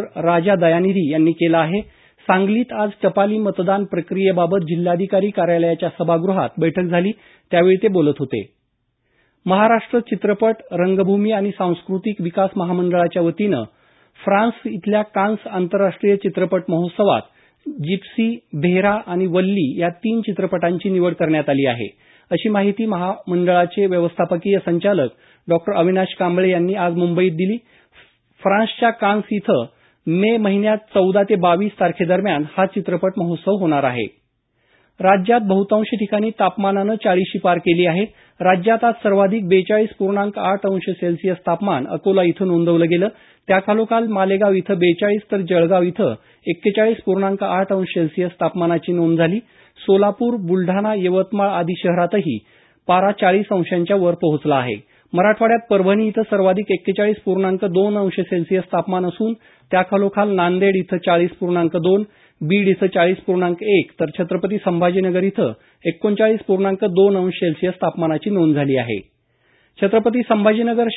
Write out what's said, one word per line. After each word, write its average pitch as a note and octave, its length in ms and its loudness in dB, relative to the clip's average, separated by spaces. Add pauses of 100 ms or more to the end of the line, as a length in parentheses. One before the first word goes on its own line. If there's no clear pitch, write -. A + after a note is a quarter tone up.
(160)
राजा E3+ 400 2
दयानिधी F3 560 2
यांनी D#3+ 200 2
केलं E3 260 0
आहे. E3 240 0 (380)
सांगलीत G3+ 540 0
आज G#3+ 160 -4 (140)
टपाली G3+ 340 0
मतदान G3 460 -2
प्रक्रियेबाबत F3+ 720 0
जिल्हाधिकारी F3 720 0
कार्यालयाच्या E3+ 600 0 (100)
सभागृहात E3+ 500 0 (100)
बैठक E3 240 0
झाली, F3+ 280 0 (400)
त्यावेळी F3+ 240 4
ते G3+ 120 0
बोलत E3 320 2
होते. B2 340 -6 (920)
महाराष्ट्र G#3+ 540 2
चित्रपट, A3 560 -2 (160)
रंगभूमी F#3+ 600 0
आणि G3+ 200 -2
सांस्कृतिक F#3+ 680 -4
विकास F#3+ 360 -2
महामंडळाच्या F3+ 680 0
वतीनं E3 420 0 (600)
फ्रान्स A3 440 0
इथल्या G#3 340 -2
कान्स G#3 460 -4
आंतरराष्ट्रीय G3 680 0
चित्रपट F#3 540 -2
महोत्सवात E3+ 520 0 (480)
जिप्सी, A3+ 680 -4 (140)
बेहरा F#3 440 0 (100)
आणि F#3 180 -2
वल्ली F#3 540 0
या E3+ 100 0
तीन A3 320 -4
चित्रपटांची F3+ 680 -2
निवड F3+ 240 0
करण्यात D#3 360 0
आली C#3 160 2
आहे, A#2+ 220 -2 (440)
अशी F3+ 180 -2
माहिती G3+ 360 0
महामंडळाचे F3+ 1000 0
व्यवस्थापकीय F3 800 0
संचालक E3+ 440 0 (400)
डॉक्टर E3 240 0
अविनाश F#3 460 0
कांबळे F#3 300 2
यांनी F3+ 240 0
आज F3 220 -2
मुंबईत F3 360 2
दिली. F#3 260 -2 (840)
फ्रान्सच्या G#3+ 460 0
कान्स G#3 420 -2
इथं F#3+ 340 0 (420)
मे G3+ 300 2
महिन्यात G#3 400 0
चौदा G3 460 2
ते G3+ 120 2
बावीस F3+ 440 2
तारखेदरम्यान F3+ 640 0 (140)
हा F#3+ 80 2
चित्रपट F#3 520 -4
महोत्सव F3 340 -2
होणार E3 320 0
आहे. B2 360 -4 (840)
राज्यात G3 400 2
बहुतांश G3+ 520 0
ठिकाणी G#3+ 360 -2
तापमानानं G3 760 -2
चाळीशी F#3 360 0
पार F3 180 2
केली F3 280 2
आहे. F3 200 0 (360)
राज्यात F#3+ 420 2
आज A#3 100 2 (100)
सर्वाधिक G3 440 2
बेचाळीस G3+ 420 2
पूर्णांक G3+ 500 -4
आठ G3 260 -2
अंश G3 240 -2
सेल्सिअस F3 480 -4 (100)
तापमान E3+ 400 -2
अकोला F#3 360 0
इथं F3+ 240 0
नोंदवलं E3+ 380 2
गेलं. F3 220 0 (400)
त्याखालोखाल A3 600 0
मालेगाव G3 460 2
इथं F#3+ 200 0
बेचाळीस, F#3 480 0 (100)
तर G#3 60 -2
जळगाव F3+ 440 2
इथं F3 320 0 (340)
एक्केचाळीस A3 500 0
पूर्णांक G3 460 -2
आठ F#3+ 300 -2
अंश F#3+ 140 -2
सेल्सिअस F3 440 -2 (100)
तापमानाची E3+ 500 -2
नोंद E3 260 2
झाली. E3+ 220 0 (380)
सोलापूर, G3+ 580 2
बुलढाणा, F#3 640 -2
यवतमाळ F#3+ 520 0
आदी F3 280 -2
शहरातही F3 640 0 (480)
पारा F#3 240 2
चाळीस G3+ 400 0
अंशांच्या F3+ 460 0
वर F3 160 2
पोहोचला D3+ 420 0
आहे. B2 200 -2 (380)
मराठवाड्यात G#3+ 460 2 (100)
परभणी G3+ 380 2
इथं A3 140 -2
सर्वाधिक G3 500 0
एक्केचाळीस G3+ 440 0
पूर्णांक F#3+ 500 -2
दोन G3+ 320 0
अंश G3 220 -2
सेल्सिअस F3+ 440 -2 (100)
तापमान F#3 320 -2
असून, A3 280 -4 (380)
त्याखालोखाल G3 640 0
नांदेड F#3 400 2
इथं F#3 220 -2
चाळीस F3 320 2
पूर्णांक F3 480 -2
दोन, F#3 260 2 (380)
बीड G3 260 0
इथं F#3+ 200 2
चाळीस F#3 300 2
पूर्णांक F3+ 440 -2
एक, G3+ 380 2
तर E3+ 60 0 (140)
छत्रपती F3+ 380 -2
संभाजीनगर F3+ 640 0
इथं F#3+ 300 0 (320)
एकोणचाळीस G#3 540 0
पूर्णांक G3 460 -2
दोन G3 320 4
अंश F3+ 160 -2
सेल्सिअस F3+ 400 -2
तापमानाची E3 560 -4
नोंद E3+ 260 2
झाली C#3 220 0
आहे. A#2 220 -4 (840)
छत्रपती A3 400 2
संभाजीनगर A3+ 760 2